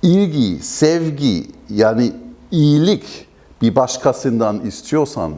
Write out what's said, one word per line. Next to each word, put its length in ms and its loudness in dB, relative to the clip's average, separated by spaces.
ilgi, 600 2
sevgi, 880 -2
yani 440 2
iyilik 760 2
bir 140 2
başkasından 880 0
istiyorsan 720 -4